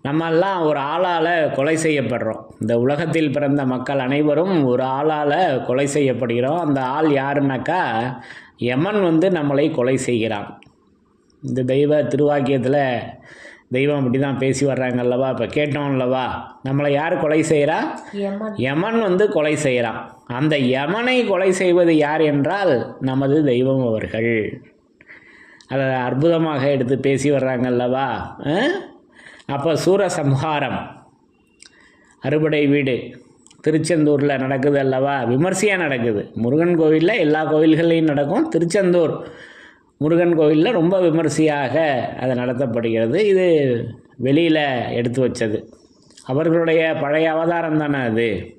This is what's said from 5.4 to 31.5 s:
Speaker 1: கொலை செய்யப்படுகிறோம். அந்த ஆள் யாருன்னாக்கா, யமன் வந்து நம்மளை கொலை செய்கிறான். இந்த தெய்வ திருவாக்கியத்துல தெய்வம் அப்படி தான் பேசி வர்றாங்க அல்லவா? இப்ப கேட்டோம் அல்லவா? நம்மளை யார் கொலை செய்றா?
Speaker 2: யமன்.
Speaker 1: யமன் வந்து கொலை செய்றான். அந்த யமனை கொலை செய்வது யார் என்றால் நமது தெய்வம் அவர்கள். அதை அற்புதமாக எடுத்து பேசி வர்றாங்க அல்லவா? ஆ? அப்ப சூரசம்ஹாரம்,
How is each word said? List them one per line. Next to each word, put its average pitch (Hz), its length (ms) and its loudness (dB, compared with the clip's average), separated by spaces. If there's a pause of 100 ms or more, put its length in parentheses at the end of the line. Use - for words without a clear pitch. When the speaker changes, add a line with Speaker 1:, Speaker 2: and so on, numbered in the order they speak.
Speaker 1:
கொலை 135 300 0
செய்யப்படுகிறோம். 127 640 0
அந்த 147 220 0
ஆள் 143 280 0
யாருன்னாக்கா, 139 720 0 (760)
யமன் 165 460 0
வந்து 165 260 2
நம்மளை 147 420 0
கொலை 127 260 0
செய்கிறான். 110 640 -4 (800)
இந்த 131 200 -4
தெய்வ 143 400 2
திருவாக்கியத்துல 135 960 0 (720)
தெய்வம் 143 280 0
அப்படி 131 200 0
தான் 135 200 -2
பேசி 131 280 0
வர்றாங்க 127 320 -2
அல்லவா? 123 300 0
இப்ப 120 180 -4
கேட்டோம் 147 440 -2
அல்லவா? 127 340 0 (440)
நம்மளை 143 220 0
யார் 160 300 0
கொலை 156 200 2
செய்றா? 151 380 2 (340)
Speaker 2:
யமன். 202 440 -8
Speaker 1:
யமன் 170 440 -2
வந்து 202 280 2
கொலை 151 340 0
செய்றான். 120 380 0 (260)
அந்த 147 300 0
யமனை 185 680 0
கொலை 190 260 2
செய்வது 175 440 4
யார் 151 240 2
என்றால் 151 800 0
நமது 139 440 0
தெய்வம் 131 420 2
அவர்கள். 110 760 -2 (1080)
அதை 131 240 0
அற்புதமாக 139 800 0
எடுத்து 131 280 0
பேசி 139 320 0
வர்றாங்க 131 360 0
அல்லவா? 123 680 -2 (100)
ஆ? 156 120 0 (880)
அப்ப 143 300 -2 (100)
சூரசம்ஹாரம், 147 920 0 (1400)